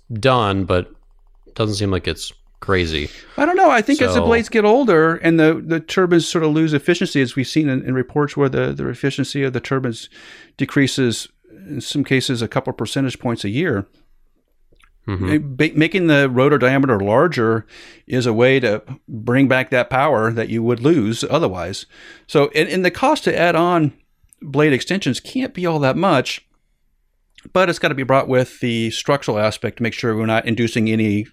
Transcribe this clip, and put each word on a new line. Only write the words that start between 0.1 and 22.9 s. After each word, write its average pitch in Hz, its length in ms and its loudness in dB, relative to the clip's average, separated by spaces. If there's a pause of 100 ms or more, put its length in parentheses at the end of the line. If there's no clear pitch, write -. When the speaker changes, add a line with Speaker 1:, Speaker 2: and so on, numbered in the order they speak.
Speaker 1:
done, 107 540 0
but 90 260 -2 (560)
it - 80 -20
doesn't 107 200 -2
seem 98 140 -2
like 92 160 -2
it's - 280 -8 (260)
crazy. 80 500 -2 (280)
Speaker 2:
I 277 80 0
don't 349 100 2
know. 381 140 4
I 247 120 4
think 277 200 0
as - 120 2
the - 20 2
Speaker 1:
So 170 100 2
Speaker 2:
blades 233 240 2
get 214 160 2
older 196 520 4
and 165 220 2
the, 156 260 4
the 160 140 -2
turbines 175 480 2
sort 165 160 -2
of 156 80 2
lose 156 220 2
efficiency, 165 480 0
as 127 160 -2
we've 127 100 -2
seen 156 220 0
in, 131 160 -2
in 131 80 -4
reports 143 420 -2
where 143 140 2
the, 131 240 -2
the 139 160 -6
efficiency 139 540 -4
of 131 100 -2
the 120 80 -4
turbines 131 480 -6 (480)
decreases, 131 720 0 (200)
in - 300 -14
some 143 240 -4
cases, 127 380 0
a 110 80 -2
couple 131 240 -4
percentage 131 460 -4
points 117 260 -4
a 101 40 -4
year. 113 380 -2 (1200)
Speaker 1:
Mm-hmm. 95 220 -4
Speaker 2:
It, 147 280 -2
ba-, 151 200 0
making 165 300 2
the 143 220 4
rotor 135 280 4
diameter 131 400 2
larger 113 680 0 (420)
is 120 180 -2
a 123 60 2
way 127 300 4
to 107 200 0 (240)
bring 120 440 0
back 131 200 0
that 123 200 0
power 131 420 0
that 113 160 -4
you 113 160 -2
would 120 160 0
lose 120 460 0
otherwise. 95 600 -4 (400)
So, 143 300 2
and, 156 140 0
and 185 160 -2
the 175 60 0